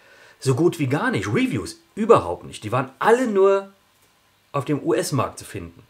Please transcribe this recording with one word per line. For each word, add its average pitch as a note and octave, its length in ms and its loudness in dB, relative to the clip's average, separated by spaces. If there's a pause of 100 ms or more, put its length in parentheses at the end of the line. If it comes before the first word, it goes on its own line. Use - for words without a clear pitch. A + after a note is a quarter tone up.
(400)
so C3 140 0
gut E3 240 0
wie C#3 100 -2
gar F#3 220 0
nicht. A#2+ 180 -2
Reviews C3+ 520 -2 (140)
überhaupt B2+ 500 2
nicht. - 200 -16
Die G#2+ 80 -6
waren B2+ 260 -2
alle A#3 280 4
nur G3 460 2 (800)
auf C#3 140 -4
dem D3 160 -2
U-S-Markt D3 560 -2
zu - 80 -18
finden. F2 440 -14